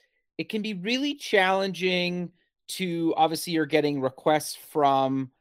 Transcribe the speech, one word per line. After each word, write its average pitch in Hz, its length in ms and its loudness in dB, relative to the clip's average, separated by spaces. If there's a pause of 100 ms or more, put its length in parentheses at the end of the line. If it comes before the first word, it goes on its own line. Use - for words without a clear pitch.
(380)
it 165 100 -6
can 220 140 -4
be 214 120 -4
really 233 400 -2
challenging 185 1160 0 (360)
to, 170 480 -2
obviously 160 360 0
you're 160 140 0
getting 147 340 0
requests 147 560 0
from, 135 760 0 (100)